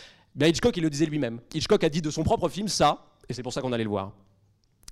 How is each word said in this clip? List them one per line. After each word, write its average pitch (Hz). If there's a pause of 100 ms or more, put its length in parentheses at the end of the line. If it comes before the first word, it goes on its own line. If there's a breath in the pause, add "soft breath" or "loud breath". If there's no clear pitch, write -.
(360 loud breath)
Ben, 143
Hitchcock, 190
il 170
le 156
disait 147
lui-même. 127 (140)
Hitchcock 196
a 165
dit 156
de 151
son 160
propre 180
film 202
ça, - (120)
et 131
c'est 117
pour 123
ça 143
qu'on 127
allait 117
le 110
voir. 98 (800)